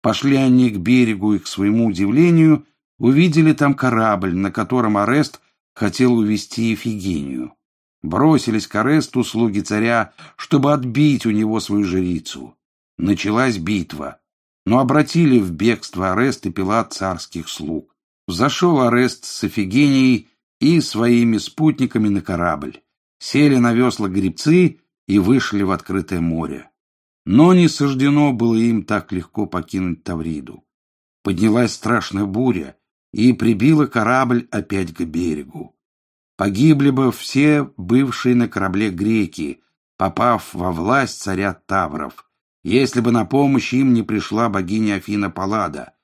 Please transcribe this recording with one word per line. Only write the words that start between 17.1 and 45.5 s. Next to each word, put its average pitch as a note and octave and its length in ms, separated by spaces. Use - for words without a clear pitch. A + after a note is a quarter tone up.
слуг. D#2 460
Взошёл C3 540
Орест B2 440
с - 180
Ифигенией B2+ 840
и D#3 220
своими A#2 560
спутниками B2+ 720
на G2 120
корабль. E2 600
Сели C#3 380
на A#2+ 160
вёсла A2+ 340
гребцы G2+ 720
и G2+ 120
вышли G#2 440
в G2 80
открытое F2+ 500
море. D#2+ 480
Но D#3 280
не F3 140
суждено C#3+ 680
было A#2 220
им A2+ 280
так - 280
легко F#2 360
покинуть F2+ 560
Тавриду. D#2+ 600
Поднялась G#2+ 500
страшная G#2 520
буря G2 520
и A#2+ 220
прибила A#2+ 540
корабль A#2+ 640
опять F#2+ 420
к - 80
берегу. D#2+ 720
Погибли C#3 520
бы C3 220
все D3 680
бывшие B2 580
на A#2+ 120
корабле G2 420
греки, F#2 720
попав A2 560
во F2+ 180
власть A2+ 500
царя F#2+ 320
Тавров, D#2 760
если B2+ 360
бы A#2+ 120
на A#2+ 140
помощь C3+ 480
им C3 200
не A2+ 100
пришла G#2+ 460
богиня G2+ 460
Афина G2+ 340
Паллада. F2+ 640